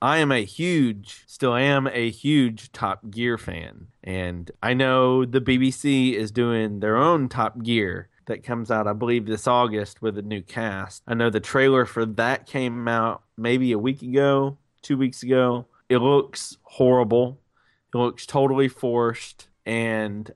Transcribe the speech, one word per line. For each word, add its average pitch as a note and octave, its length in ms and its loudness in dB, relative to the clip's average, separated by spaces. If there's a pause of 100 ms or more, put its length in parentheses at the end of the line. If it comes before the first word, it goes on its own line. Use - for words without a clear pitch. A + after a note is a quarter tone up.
I C#3+ 180 2
am D3 120 2
a A#2+ 140 0
huge, B2+ 840 -2
still B2+ 260 -2
am C3+ 340 2
a A#2+ 220 -2
huge B2+ 600 0
Top G#2 400 -6
Gear A#2 260 -2
fan. E2 500 -12 (180)
And F2+ 440 -6 (140)
I A#2 100 0
know C3 520 2
the B2 160 0
B B2+ 160 0
B C3 120 2
C C3 460 0
is G#2+ 160 -4
doing A2+ 480 0
their G#2+ 160 0
own D3 320 2
Top A#2+ 340 -4
Gear G2+ 460 -2 (200)
that G#2+ 180 -8
comes A#2 260 -6
out, A2 160 0
I G#2 60 -2
believe, A#2 320 -2
this G#2+ 220 -4
August A#2 540 0
with G#2+ 160 -4
a G#2 40 -6
new G#2 200 -8
cast. G2 640 -8
I A#2+ 80 -4
know A#2 160 2
the G#2+ 120 0
trailer C3+ 440 4
for A2+ 200 -4
that A2+ 400 -2
came A#2+ 420 -6
out A2+ 360 -2 (120)
maybe B2 380 0
a G#2+ 40 0
week C3+ 240 -4
ago, C#3 560 2 (240)
two C#3+ 160 -2
weeks C3 260 -2
ago. B2 420 2 (240)
It B2+ 80 4
looks C#3 680 0
horrible. B2 800 2 (520)
It B2 40 -2
looks A#2+ 280 -2
totally C3+ 440 2
forced. A#2 800 -4 (180)
And A2 680 -4